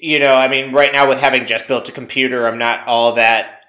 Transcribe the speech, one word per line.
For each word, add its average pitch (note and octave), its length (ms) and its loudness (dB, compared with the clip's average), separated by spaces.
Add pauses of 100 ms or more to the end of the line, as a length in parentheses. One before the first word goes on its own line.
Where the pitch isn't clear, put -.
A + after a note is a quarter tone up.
you D3+ 200 -2
know, C#3 160 4
I C3 100 4
mean, C3+ 260 -4
right C#3 200 2
now C#3 160 4
with C3 100 0
having C3 280 0
just A2+ 200 -4
built B2+ 220 -4
a - 40 -16
computer, B2+ 540 -4
I'm A2+ 120 -4
not A#2 280 -2
all A#2 280 2
that, A2+ 540 0